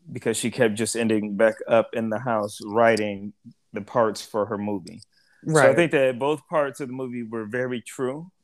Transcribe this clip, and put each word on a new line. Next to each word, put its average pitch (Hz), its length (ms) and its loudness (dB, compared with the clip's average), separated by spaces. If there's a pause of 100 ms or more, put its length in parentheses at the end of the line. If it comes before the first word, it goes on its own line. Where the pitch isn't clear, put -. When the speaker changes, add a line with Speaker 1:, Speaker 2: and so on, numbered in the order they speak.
(100)
Speaker 1:
because 120 260 -4
she 120 140 -2
kept 113 240 2
just 110 220 -2
ending 107 400 0
back 110 180 4 (140)
up 113 240 4
in 113 180 -4
the 107 80 -4
house 110 480 -2
writing 104 680 2 (400)
the 107 100 -8
parts 110 380 0
for 104 260 -2
her 107 120 -4
movie. 98 420 -6 (460)
So 156 100 2
I 139 120 8
Speaker 2:
Right. 135 80 6
Speaker 1:
think 165 160 4
that 131 260 2
both 143 300 -2
parts 147 320 -2
of 139 80 -8
the 120 40 -10
movie 127 300 -8
were 113 220 -8
very 123 360 -4
true. 143 520 -8 (120)